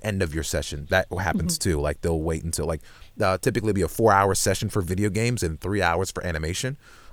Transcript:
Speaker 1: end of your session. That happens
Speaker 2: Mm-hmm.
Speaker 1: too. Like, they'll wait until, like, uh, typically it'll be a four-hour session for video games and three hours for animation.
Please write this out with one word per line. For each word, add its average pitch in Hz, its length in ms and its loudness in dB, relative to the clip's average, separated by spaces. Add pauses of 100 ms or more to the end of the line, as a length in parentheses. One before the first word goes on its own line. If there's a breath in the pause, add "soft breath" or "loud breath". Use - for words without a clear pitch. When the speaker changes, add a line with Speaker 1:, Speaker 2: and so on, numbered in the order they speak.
Speaker 1:
end 98 180 -2
of 80 140 -2
your 80 80 -2
session. 73 460 -4
That 95 220 2
happens 151 480 0
Speaker 2:
Mm-hmm. 98 120 2
Speaker 1:
too. 76 100 2
Like, 73 200 -2
they'll 82 200 0
wait 80 220 -2
until, 80 220 -2
like, 80 160 -4 (400 soft breath)
uh, 95 180 2
typically 107 300 0
it'll 98 60 2
be 98 60 2
a 82 80 2
four-hour 98 460 6
session 101 340 0
for 104 120 0
video 92 280 0
games 113 340 0
and 80 160 -2
three 98 220 -2
hours 87 300 2
for - 140 -8
animation. 87 520 -4 (360 soft breath)